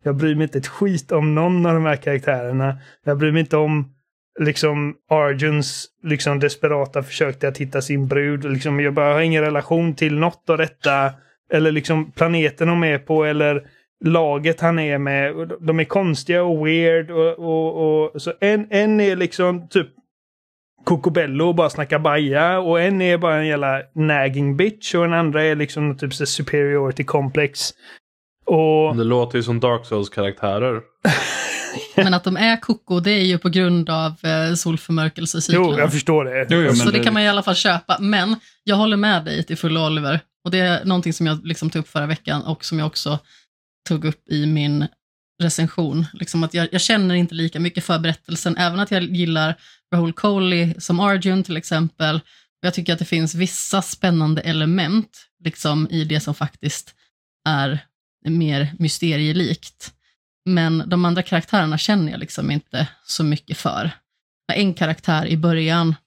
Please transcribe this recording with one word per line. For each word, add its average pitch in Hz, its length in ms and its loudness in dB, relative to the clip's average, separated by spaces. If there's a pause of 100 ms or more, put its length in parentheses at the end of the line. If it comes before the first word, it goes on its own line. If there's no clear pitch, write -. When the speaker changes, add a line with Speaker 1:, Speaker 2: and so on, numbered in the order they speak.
Speaker 1:
Jag 143 120 0
bryr 151 200 0
mig 156 80 0
inte 151 140 -4
ett 131 100 -4
skit 196 440 -2
om 151 240 2
någon 175 300 2
av 170 80 2
de 160 120 2
här 151 100 2
karaktärerna. 135 800 -2 (260)
Jag 143 140 0
bryr 151 140 2
mig 160 80 2
inte 156 180 0
om 151 360 0 (460)
liksom 151 560 0 (140)
Arjuns 147 800 0 (160)
liksom 143 360 -2
desperata 143 640 0
försök 135 360 -4
till 143 100 0
att 135 80 -8
hitta 135 240 -4
sin 139 260 -2
brud. 143 380 0
Liksom, 143 340 -2
jag 143 140 0
bara 147 200 2
har 156 80 2
ingen 160 220 2
relation 151 520 0
till 151 240 0
något 165 300 -2
av 160 80 4
detta. 139 540 0 (420)
Eller 156 180 4
liksom 156 400 0
planeten 165 560 2
de 170 160 2
är 147 160 2
på 156 260 2
eller 147 420 0 (380)
laget 160 560 2
han 165 180 2
är 147 180 0
med. 139 600 -2
De 160 200 0
är 160 40 2
konstiga 175 600 0
och 160 240 0
weird. 165 440 2
Och, 165 280 0
och, 160 720 0
och, 147 80 -10
så 170 180 -6
en, 208 300 2
en 214 300 2
är 196 160 2
liksom 180 520 -2
typ 165 200 0 (960)
Kokobello 156 640 0
och 175 80 2
bara 160 140 2
snackar 147 300 -2
baja. 151 600 2
Och 170 220 2
en 190 200 2
är 175 160 4
bara 165 180 2
en 156 120 0
jävla 139 340 0 (140)
nagging 143 640 0
bitch. 214 380 -2
Och 170 100 2
en 170 80 0
andra 156 300 2
är 156 120 2
liksom 147 420 -2
typ 139 160 -6
så 147 120 -4
superiority 143 800 0
complex. 139 680 -2 (720)
Och 156 480 4
Speaker 2:
Det 113 80 0
låter 120 340 2
ju 117 60 0
som 117 160 0
Dark 117 260 0
Souls-karaktärer. 104 960 -2 (560)
Speaker 3:
<laughs> - 580 -8
Men 190 180 4
att 180 100 0
de 185 140 -2
är 226 220 2
koko, 190 400 -2
det 185 120 0
är 202 140 2
ju 185 120 2
på 180 120 0
grund 175 400 2
av, 160 360 -4
eh, 160 280 0
solförmörkelsecykeln. 165 1120 0
Speaker 1:
Jo, 147 160 2
jag 147 120 4
förstår 151 340 2
det. 127 240 -2
Speaker 4:
Jo, 170 120 4
jo, 135 120 4
Speaker 3:
Så 120 100 4
Speaker 4:
men 202 100 2
Speaker 3:
det - 60 2
Speaker 4:
det 240 40 0
Speaker 3:
kan 226 100 2
man 214 100 2
i 208 40 4
alla 202 160 2
fall 185 120 0
köpa. 180 440 0
Men 202 360 0 (280)
jag 208 120 2
håller 214 220 2
med 202 280 2
dig 156 180 -4
till 165 140 -6
fullo, 160 280 0
Oliver. 151 340 -2 (240)
Och 175 80 -4
det 185 80 0
är 180 260 0
någonting 175 280 0
som 165 120 0
jag 156 200 -2
liksom 165 240 -4
tog 160 100 -4
upp 151 80 -6
förra 147 180 -4
veckan 147 380 -4
och - 220 -6
som 160 140 -4
jag 156 80 -2
också 147 320 -4 (680)
tog 156 180 -2
upp - 240 -6
i 151 160 0
min 147 420 0 (560)
recension. 160 720 0
Liksom 165 300 -4
att 160 100 -4
jag, 170 180 -2
jag 180 100 0
känner 196 340 0
inte 175 200 0
lika 165 240 -6
mycket 175 240 -4
för 165 160 -2
berättelsen. 165 580 -4
Även 175 220 -2
att 202 120 -4
jag 185 120 -2
gillar 165 520 -2 (380)
Rahul 170 200 2
Kohli 180 640 0
som 175 220 -2
Arjun 190 440 0
till 165 140 -6
exempel. 160 580 -2
Och - 500 -10
jag 180 80 0
tycker 175 200 -4
att 165 60 -4
det 165 60 -4
finns 160 300 -2
vissa 185 460 -2
spännande 160 600 0
element 170 760 0 (260)
liksom 156 460 -2
i 160 140 -2
det 151 160 -2
som 151 140 -6
faktiskt - 600 -6 (560)
är 139 300 -2 (460)
mer 151 540 0
mysterielikt. 156 1120 -2 (520)
Men 165 440 0
de 175 160 2
andra 175 180 0
karaktärerna 165 540 0
känner 170 340 0
jag - 80 -10
liksom - 320 -6
inte 143 360 -4 (180)
så - 180 -4
mycket 151 340 -2
för. - 260 -4
Det - 720 -10
var - 20 -2
en 196 180 2
karaktär 160 540 -2
i 165 100 0
början 165 580 2 (120)